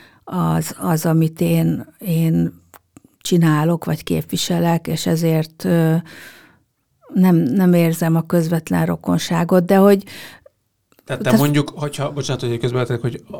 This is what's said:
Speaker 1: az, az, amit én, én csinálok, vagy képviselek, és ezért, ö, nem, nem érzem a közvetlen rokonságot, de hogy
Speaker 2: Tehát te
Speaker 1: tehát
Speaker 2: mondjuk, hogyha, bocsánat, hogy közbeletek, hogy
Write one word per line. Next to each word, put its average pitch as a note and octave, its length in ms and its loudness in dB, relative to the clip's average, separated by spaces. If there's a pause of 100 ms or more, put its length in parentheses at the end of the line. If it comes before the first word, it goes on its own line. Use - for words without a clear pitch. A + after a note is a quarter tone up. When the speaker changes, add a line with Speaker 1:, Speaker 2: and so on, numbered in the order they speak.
(240)
Speaker 1:
az, E3 560 -4
az, E3+ 260 -2
amit D#3+ 360 0
én, E3 440 0 (120)
én E3 560 0 (680)
csinálok, E3 640 2
vagy D#3+ 180 -6
képviselek, E3+ 840 -2
és D#3+ 180 -4
ezért, D#3+ 600 -2
ö, E3 280 2 (1200)
nem, F#3 220 4
nem F3 380 2
érzem E3 420 0
a E3 60 0
közvetlen E3 640 -2
rokonságot, F3 800 0
de G3 100 2
hogy G3 280 4 (1000)
Speaker 2:
Tehát - 160 -8
te - 80 -2
Speaker 1:
tehát A3 160 6
Speaker 2:
mondjuk, D3 300 2
hogyha, D3 360 -6
bocsánat, C#3 300 -6
hogy A#2 180 -2
közbeletek, B2 420 -2
hogy - 220 -6 (160)